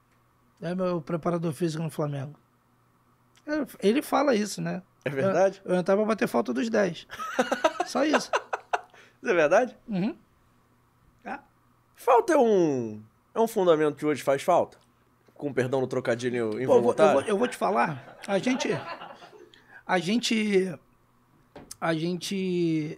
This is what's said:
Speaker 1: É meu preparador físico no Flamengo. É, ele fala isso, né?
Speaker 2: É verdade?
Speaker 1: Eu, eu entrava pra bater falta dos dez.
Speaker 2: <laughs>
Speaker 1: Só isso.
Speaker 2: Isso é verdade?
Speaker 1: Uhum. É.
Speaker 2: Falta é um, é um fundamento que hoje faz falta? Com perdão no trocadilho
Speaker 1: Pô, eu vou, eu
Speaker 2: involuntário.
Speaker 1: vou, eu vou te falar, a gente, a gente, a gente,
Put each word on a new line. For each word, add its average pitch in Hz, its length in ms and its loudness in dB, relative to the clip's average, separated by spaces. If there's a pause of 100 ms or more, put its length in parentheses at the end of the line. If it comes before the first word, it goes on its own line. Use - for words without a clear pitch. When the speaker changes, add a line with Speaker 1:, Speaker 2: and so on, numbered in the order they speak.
(600)
Speaker 1:
É 170 140 -6
meu 180 260 -2
preparador 170 500 -2
físico 160 320 -4
no 156 60 -4
Flamengo. 147 500 -6 (1040)
É, 302 200 -4 (220)
ele 240 140 4
fala 269 340 2
isso, 202 260 -4
né? 170 200 -6 (220)
Speaker 2:
É - 60 -4
verdade? 165 560 2
Speaker 1:
Eu, 180 80 -2
eu 180 60 2
entrava 196 220 2
pra 214 80 0
bater 220 180 0
falta 240 260 -2
dos 233 160 -2
dez. 202 380 -2 (400)
Speaker 2:
<laughs> 320 400 -2
Speaker 1:
Só 269 180 0
isso. - 260 0 (920)
Speaker 2:
Isso 240 100 -2
é - 20 2
verdade? 175 420 4 (120)
Speaker 1:
Uhum. 208 280 -2 (1080)
É. - 140 -10 (560)
Speaker 2:
Falta 453 380 4
é 294 40 6
um, 147 640 2 (320)
é 208 60 -2
um 220 80 2
fundamento 156 500 2
que 151 80 -6
hoje 147 180 0
faz 139 180 2
falta? 156 360 2 (560)
Com - 180 -8
perdão 127 300 0
no 127 60 0
trocadilho 120 640 -2
Speaker 1:
Pô, - 0 -
eu - 0 -
vou, 107 80 -4
eu 127 40 -4 (160)
Speaker 2:
involuntário. 151 340 4
Speaker 1:
vou, 135 100 4
eu 208 140 -2
vou 247 120 0
te - 80 -12
falar, 170 680 -2
a 196 140 -2
gente, 254 300 -2 (1160)
a 185 140 0
gente, 202 800 0 (1000)
a 165 120 0
gente, 170 1040 -2